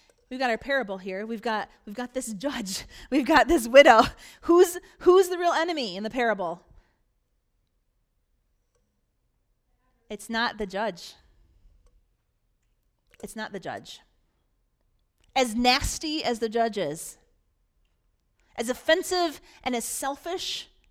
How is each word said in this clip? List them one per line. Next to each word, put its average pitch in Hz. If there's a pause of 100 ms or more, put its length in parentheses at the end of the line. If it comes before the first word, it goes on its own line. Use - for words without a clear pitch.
(300)
We've 254
got 262
our 220
parable 233
here. 190
We've 226
got, 220 (160)
we've 208
got 247
this 254
judge. 202 (120)
<laughs> -
We've 262
got 269
this 269
widow. 240 (400)
Who's, 349 (220)
who's 359
the 359
real 349
enemy 294
in 202
the 220
parable? 208 (3500)
It's 214
not 226
the 214
judge. 190 (2000)
It's 202
not 220
the 196
judge. - (1400)
As 247
nasty 277
as 240
the 226
judge 226
is, 160 (1400)
as 226
offensive 330 (240)
and 254
as 233
selfish - (220)